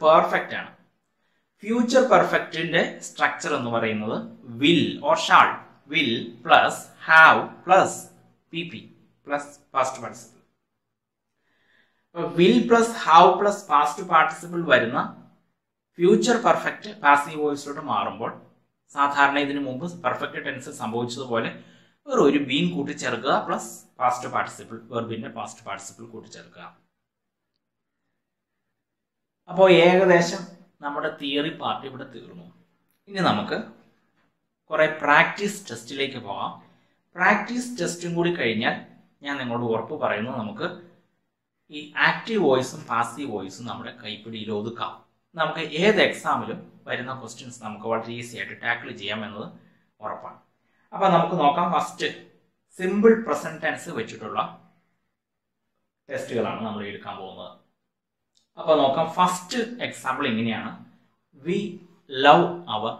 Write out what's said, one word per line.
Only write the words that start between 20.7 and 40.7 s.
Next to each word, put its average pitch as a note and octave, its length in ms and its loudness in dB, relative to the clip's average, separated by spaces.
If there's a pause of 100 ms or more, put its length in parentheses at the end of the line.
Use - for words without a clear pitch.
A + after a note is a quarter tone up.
സംഭവിച്ചതുപോലെ A#2+ 720 -6 (600)
ഒരു, C4 180 0
ഒരു C#3+ 120 4 (100)
bean D3 160 0 (100)
കൂട്ടിച്ചേർക്കുക C3 580 -4 (140)
plus F#3 240 -8 (280)
past B2+ 360 -2
participle, A2 420 -6 (160)
വെർബിന്റെ A2+ 440 -8
past G#2 300 -14
participle G2+ 460 -14
കൂട്ടിച്ചേർക്കുക. - 500 -20 (2750)
അപ്പോ F3 160 8 (220)
ഏകദേശം F3+ 540 6 (440)
നമ്മുടെ C#3+ 340 -4
theory C#3+ 320 -2 (100)
part A2+ 280 -6
ഇവിടെ B2 260 -14
തീർന്നു. - 320 -20 (600)
ഇനി G3 200 -6
നമുക്ക് G#2 300 -2 (1120)
കുറെ D#3 180 2 (160)
practice F3 560 2 (100)
ടെസ്റ്റിലേക്ക് B2+ 600 -8
പോകാം. G2+ 240 -8 (640)
Practice G#3+ 520 0 (120)
ടെസ്റ്റും E3+ 380 -6
കൂടി E3+ 200 2
കഴിഞ്ഞാൽ A#2+ 380 0 (500)
ഞാൻ C#3+ 160 -6
നിങ്ങളോട് A#2+ 300 -4
ഉറപ്പ് A2 320 -6
പറയുന്നു, G#2+ 360 -4
നമുക്ക് G#2+ 280 -8 (1080)